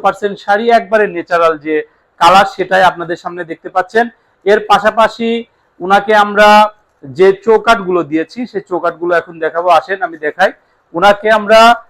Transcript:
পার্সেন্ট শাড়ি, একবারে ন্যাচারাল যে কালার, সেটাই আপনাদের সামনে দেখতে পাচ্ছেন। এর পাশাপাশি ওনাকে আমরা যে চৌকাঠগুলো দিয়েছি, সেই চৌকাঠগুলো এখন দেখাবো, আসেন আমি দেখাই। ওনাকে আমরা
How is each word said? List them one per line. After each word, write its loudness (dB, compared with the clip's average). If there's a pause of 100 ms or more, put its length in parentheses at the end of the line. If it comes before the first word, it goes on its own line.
পার্সেন্ট -4
শাড়ি, -4
একবারে 0 (100)
ন্যাচারাল -2
যে -6 (460)
কালার, 4
সেটাই -2
আপনাদের -2
সামনে -12
দেখতে -14
পাচ্ছেন। -2 (420)
এর 2 (100)
পাশাপাশি 0 (520)
ওনাকে 0 (120)
আমরা 2 (560)
যে 0 (160)
চৌকাঠগুলো 0
দিয়েছি, -6
সেই -10
চৌকাঠগুলো -4
এখন -10
দেখাবো, -4 (100)
আসেন -6
আমি -8
দেখাই। -2 (440)
ওনাকে 0
আমরা 4 (300)